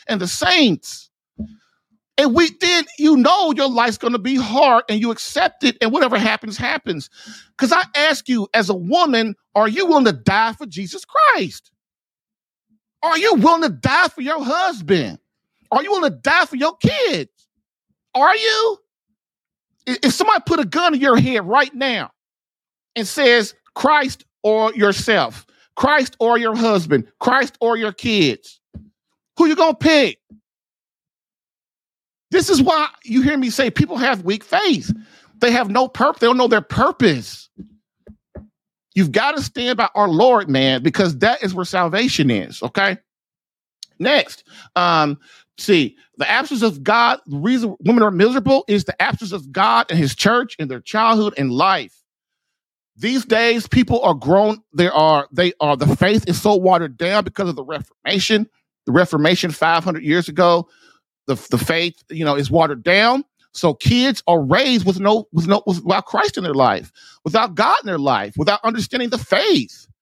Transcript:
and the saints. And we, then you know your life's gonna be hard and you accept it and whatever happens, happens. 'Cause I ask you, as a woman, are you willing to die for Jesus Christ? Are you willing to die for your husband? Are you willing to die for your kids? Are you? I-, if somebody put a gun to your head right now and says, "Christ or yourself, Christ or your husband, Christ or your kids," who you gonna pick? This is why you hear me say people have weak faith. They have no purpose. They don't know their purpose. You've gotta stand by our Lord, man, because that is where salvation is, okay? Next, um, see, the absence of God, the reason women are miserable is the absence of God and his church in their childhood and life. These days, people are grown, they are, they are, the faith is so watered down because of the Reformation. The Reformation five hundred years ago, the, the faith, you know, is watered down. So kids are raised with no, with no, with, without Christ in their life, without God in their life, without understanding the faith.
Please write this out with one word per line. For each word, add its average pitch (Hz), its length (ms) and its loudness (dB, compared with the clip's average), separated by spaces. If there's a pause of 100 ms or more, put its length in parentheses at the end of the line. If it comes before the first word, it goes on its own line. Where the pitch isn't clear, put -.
and 214 120 -4
the 185 60 -6
saints. 302 840 -2 (1080)
And 269 160 2
we, 330 180 2 (100)
then 349 240 0 (140)
you 302 180 4
know 320 360 2
your 277 160 -2
life's 233 300 -2
gonna 240 200 -4
be 254 180 -4
hard 247 520 2
and 214 120 -2
you 233 100 -2
accept - 520 -4
it 247 180 0
and 220 120 0
whatever 262 260 0
happens, 214 380 -4
happens. 233 540 -8 (460)
'Cause 254 160 -2
I 359 100 2 (120)
ask 294 340 -2
you, 226 260 -2
as 214 160 0
a 202 40 -2
woman, 226 600 0 (200)
are 214 140 2
you 339 180 -4
willing 302 200 4
to 208 60 2
die 196 420 0
for 294 120 -16
Jesus 185 380 -14
Christ? 480 640 0 (1300)
Are 320 160 0
you 415 160 2
willing 330 280 4
to 311 60 2
die 269 400 0
for - 140 -14
your 294 200 -4
husband? 214 760 -2 (540)
Are 269 100 0
you 392 80 -8
willing 330 220 0
to 135 40 -16
die 311 280 0
for - 100 -8
your 294 220 -2
kids? 453 720 -2 (680)
Are 311 220 4
you? 440 420 -2 (1080)
I-, 247 160 -4
if 262 80 2
somebody 415 340 2
put 339 140 0
a 269 40 -2
gun 320 280 -4
to 277 60 -2
your 262 180 2
head 247 280 0
right 262 300 0
now 240 380 -6 (800)
and 220 140 -6
says, 240 460 2 (200)
"Christ 285 500 0 (200)
or 220 300 0
yourself, 202 720 0 (280)
Christ 269 460 0
or 233 180 2
your 226 160 -2
husband, 208 540 0 (100)
Christ - 420 -2
or 233 160 0
your 214 160 -4
kids," 185 680 -2 (760)
who 330 100 4
you 311 100 0
gonna 320 180 2
pick? 285 460 0 (2000)
This 370 200 0
is 302 120 4
why 311 260 2 (160)
you 247 180 0
hear 294 140 0
me 254 140 -2
say 247 200 -2
people 302 260 -2
have 240 280 -2
weak 202 180 -4
faith. 349 500 -2 (460)
They 240 140 2
have 240 180 0
no 254 160 0
purpose. 269 340 0
They 233 60 4
don't 247 100 2
know 247 120 2
their 214 120 2
purpose. - 880 -2 (1500)
You've 175 180 0
gotta 277 300 -2
stand 247 340 -6
by 220 180 0
our 208 140 2
Lord, 202 400 4
man, 131 340 0
because 165 360 0
that 233 240 2
is 190 120 -4
where 180 100 -6
salvation 180 640 -2
is, 101 320 -4
okay? 196 360 -2 (1040)
Next, 247 440 -2 (300)
um, 160 440 0 (400)
see, 156 380 0 (200)
the - 120 -4
absence 254 340 -2
of 156 200 -2
God, 233 440 2
the 143 100 -10
reason 226 440 -2
women 226 220 4
are 208 80 4
miserable 247 560 2
is 202 180 0
the - 160 -8
absence 220 300 -4
of 143 220 -12
God 226 360 2
and 165 100 -2
his 139 180 0
church 233 420 0
in 156 80 -6
their 127 140 -10
childhood 214 560 0
and 135 160 -2
life. 151 500 -2 (920)
These 233 280 -4
days, 233 440 0
people - 340 2
are 170 120 4
grown, 185 460 2 (120)
they 175 160 2
are, 151 420 2
they 180 300 0
are, 147 160 0
the 147 200 2
faith 208 320 2
is 170 120 -2
so 208 160 2
watered 175 400 0
down 190 260 0
because 185 260 -6
of 160 60 -4
the 131 100 -12
Reformation. 190 840 -4 (380)
The 127 60 -2
Reformation 170 600 2
five 165 320 0
hundred 170 180 -6
years 160 260 -2
ago, 175 400 2 (580)
the, 135 80 -2 (160)
the 120 80 0
faith, 165 520 -4
you 165 140 -6
know, 143 120 0
is 143 140 -4
watered 147 340 0
down. 226 400 2 (280)
So - 200 -2
kids 247 540 0
are 170 160 2
raised 214 420 2
with 185 140 0
no, 214 340 0
with 165 140 -2
no, 190 180 2
with, 180 200 -2
without 175 220 -2
Christ - 300 -4
in 208 60 -6
their 160 120 -4
life, 123 360 0 (340)
without 202 300 -2
God 262 260 2
in 226 60 -14
their 180 120 -4
life, 113 380 -2
without 202 280 0
understanding 240 460 -4
the - 80 -4
faith. 262 680 -2 (160)